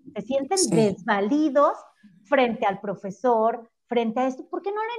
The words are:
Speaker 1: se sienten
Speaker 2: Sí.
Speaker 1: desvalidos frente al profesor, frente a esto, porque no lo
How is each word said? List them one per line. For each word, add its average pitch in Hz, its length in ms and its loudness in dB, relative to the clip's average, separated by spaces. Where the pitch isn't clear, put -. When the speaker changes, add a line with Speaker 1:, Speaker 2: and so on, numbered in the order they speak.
Speaker 1:
se 208 60 -8
sienten 277 360 -2
Speaker 2:
Sí. 339 120 0
Speaker 1:
desvalidos 233 1080 2
frente 247 420 2
al 196 160 -2
profesor, 226 880 -2
frente 226 360 -2
a 262 60 0
esto, 262 220 -8
porque - 220 -8
no 415 120 -4
lo 440 160 -6